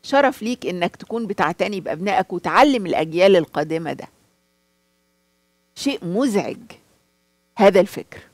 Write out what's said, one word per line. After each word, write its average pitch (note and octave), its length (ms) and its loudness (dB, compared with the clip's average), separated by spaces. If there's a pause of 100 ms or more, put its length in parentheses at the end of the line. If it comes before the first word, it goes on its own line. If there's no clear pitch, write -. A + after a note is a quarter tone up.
شرف C4+ 400 0
ليك A#3 240 -6
انك F3 300 -4
تكون A3+ 300 -8
بتعتني F#3+ 540 -4
بابنائك F#3 520 -4
وتعلم G3 540 2
الاجيال E3+ 500 2
القادمه D#3 560 -2
ده. - 160 -14 (1700)
شيء - 300 -6
مزعج G3 540 -2 (960)
هذا G3 240 6
الفكر. - 380 -4 (160)